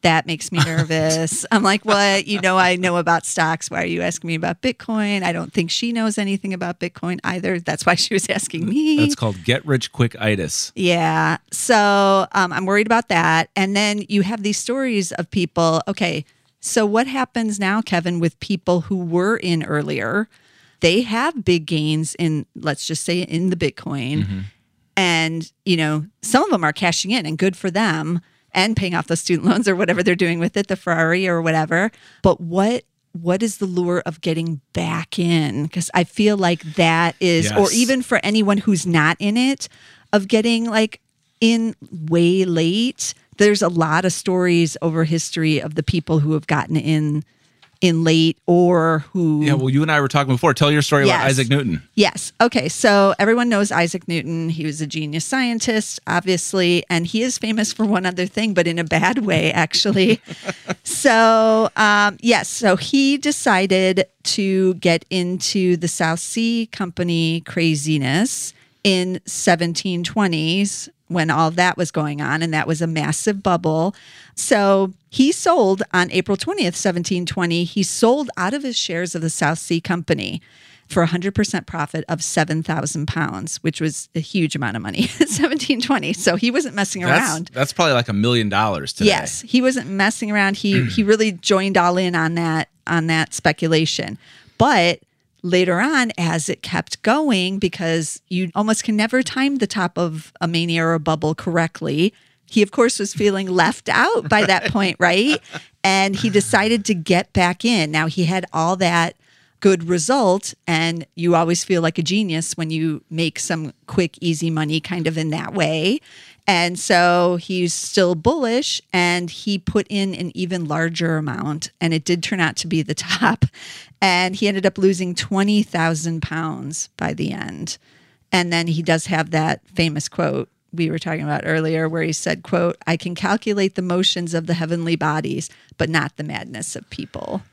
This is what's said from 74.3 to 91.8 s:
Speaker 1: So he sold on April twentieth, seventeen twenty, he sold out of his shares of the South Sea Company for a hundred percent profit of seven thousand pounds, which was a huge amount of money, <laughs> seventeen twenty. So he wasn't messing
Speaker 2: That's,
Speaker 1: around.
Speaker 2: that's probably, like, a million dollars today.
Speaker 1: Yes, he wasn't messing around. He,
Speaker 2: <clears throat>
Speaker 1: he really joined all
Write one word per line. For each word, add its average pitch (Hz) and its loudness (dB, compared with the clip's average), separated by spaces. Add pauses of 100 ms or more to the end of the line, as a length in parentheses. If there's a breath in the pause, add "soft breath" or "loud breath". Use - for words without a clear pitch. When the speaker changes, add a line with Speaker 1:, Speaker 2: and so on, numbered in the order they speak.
Speaker 1:
So 196 2 (160)
he 269 4
sold 220 2 (120)
on 180 2
April 190 0
twentieth, 302 -4
seventeen 175 -2
twenty, 170 0
he 190 -2
sold 247 0
out 185 -2
of 285 -6
his 247 -6
shares 175 -4
of 165 -6
the 165 -2
South 160 -2
Sea 170 -2
Company 151 -4 (480 soft breath)
for - 0
a 165 4
hundred 175 -4
percent 202 -2
profit 160 -6
of 165 -4
seven 160 -2
thousand 156 -4
pounds, - -6
which 160 -4
was 156 -6
a 160 -2
huge 160 -2
amount 117 -2
of 113 -6
money, 104 -4
<laughs> - 2
seventeen 277 -2
twenty. 196 -2
So - 0
he 240 0
wasn't 269 -4
messing 190 -4
Speaker 2:
That's, 175 2
Speaker 1:
around. 160 -6
Speaker 2:
that's 135 -4
probably, 160 2
like, 120 2
a 113 -2
million 113 2
dollars 98 0
today. - 2
Speaker 1:
Yes, - -2
he 247 0
wasn't 254 0
messing 196 -2
around. 202 0
He, 196 0
Speaker 2:
<clears throat> 110 -4
Speaker 1:
he 208 0
really 214 4
joined 190 0
all 180 4